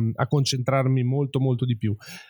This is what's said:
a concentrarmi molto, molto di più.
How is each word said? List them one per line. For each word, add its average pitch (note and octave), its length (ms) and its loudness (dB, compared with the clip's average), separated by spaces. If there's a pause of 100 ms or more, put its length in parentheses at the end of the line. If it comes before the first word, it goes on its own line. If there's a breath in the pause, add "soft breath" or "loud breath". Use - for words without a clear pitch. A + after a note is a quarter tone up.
(160)
a B2+ 120 0
concentrarmi C3 760 2
molto, C3 360 -2
molto C3 260 0
di B2 120 2
più. G#2 180 -2 (340 loud breath)